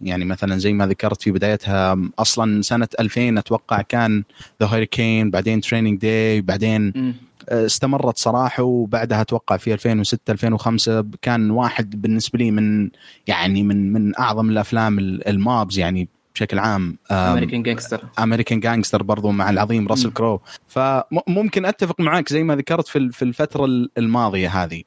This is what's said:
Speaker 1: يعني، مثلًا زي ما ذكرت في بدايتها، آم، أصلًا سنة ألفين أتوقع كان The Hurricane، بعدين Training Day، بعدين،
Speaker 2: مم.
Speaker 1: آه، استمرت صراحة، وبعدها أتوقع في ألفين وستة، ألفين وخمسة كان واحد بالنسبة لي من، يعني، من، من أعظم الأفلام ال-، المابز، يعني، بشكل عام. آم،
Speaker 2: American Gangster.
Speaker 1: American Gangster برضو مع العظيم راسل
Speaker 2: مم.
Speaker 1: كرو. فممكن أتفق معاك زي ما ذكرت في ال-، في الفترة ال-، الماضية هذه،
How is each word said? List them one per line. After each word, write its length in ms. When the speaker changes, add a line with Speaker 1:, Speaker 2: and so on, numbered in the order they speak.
Speaker 1:
يعني، 240
مثلًا 340
زي 140
ما 140
ذكرت 360
في 80
بدايتها، 640
آم، 260
أصلًا 440
سنة 260
ألفين 380
أتوقع 440
كان 400
The 20
Hurricane، 640
بعدين 320
Training 360
Day، 460
بعدين، 520
Speaker 2:
مم. 180
Speaker 1:
آه، 180
استمرت 520
صراحة، 440
وبعدها 580
أتوقع 360
في 180
ألفين 260
وستة، 320
ألفين 200
وخمسة 520
كان 280
واحد 520
بالنسبة 360
لي 120
من، 400
يعني، 360
من، 300
من 260
أعظم 320
الأفلام 480
ال-، 300
المابز، 500
يعني، 300
بشكل 240
عام. 380
آم، 300
Speaker 2:
American 260
Gangster. 320
Speaker 1:
American 440
Gangster 380
برضو 280
مع 200
العظيم 380
راسل 180
Speaker 2:
مم. 80
Speaker 1:
كرو. 260
فممكن 960
أتفق 360
معاك 280
زي 140
ما 140
ذكرت 320
في 100
ال-، 140
في 100
الفترة 420
ال-، 340
الماضية 500
هذه، 380